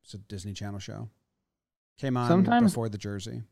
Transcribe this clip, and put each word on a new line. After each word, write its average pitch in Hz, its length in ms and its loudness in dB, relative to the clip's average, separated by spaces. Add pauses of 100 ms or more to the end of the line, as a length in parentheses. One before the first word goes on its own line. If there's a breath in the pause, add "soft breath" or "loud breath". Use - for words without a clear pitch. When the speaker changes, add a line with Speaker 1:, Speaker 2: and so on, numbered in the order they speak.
Speaker 1:
It's - 100 -18
a 101 40 -10
Disney 98 340 -8
Channel 101 280 -8
show. 107 280 -10 (880)
Came 131 180 0
on 123 120 0
Speaker 2:
Sometimes 208 440 6
Speaker 1:
before 113 160 -2
the 104 100 -6
jersey. 104 540 -8